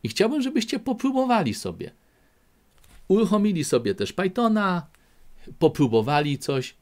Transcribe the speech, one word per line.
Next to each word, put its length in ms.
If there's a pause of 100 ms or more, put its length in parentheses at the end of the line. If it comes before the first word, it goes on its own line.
i 60
chciałbym, 340
żebyście 360
popróbowali 760
sobie. 360 (1160)
Uruchomili 560
sobie 300
też 180
Pythona, 760 (720)
popróbowali 800
coś. 440